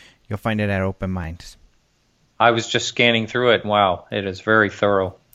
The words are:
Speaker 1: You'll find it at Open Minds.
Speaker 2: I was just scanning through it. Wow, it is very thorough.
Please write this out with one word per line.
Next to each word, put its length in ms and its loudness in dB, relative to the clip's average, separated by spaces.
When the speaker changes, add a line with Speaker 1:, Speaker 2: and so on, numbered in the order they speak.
Speaker 1:
You'll 100 -8
find 240 -4
it 80 -2
at 120 -2
Open 280 -6
Minds. 480 -10
Speaker 2:
I 120 6
was 160 -2
just 200 -2
scanning 380 2
through 280 2
it. 120 0
Wow, 460 2
it 140 -4
is 160 -8
very 280 4
thorough. 460 0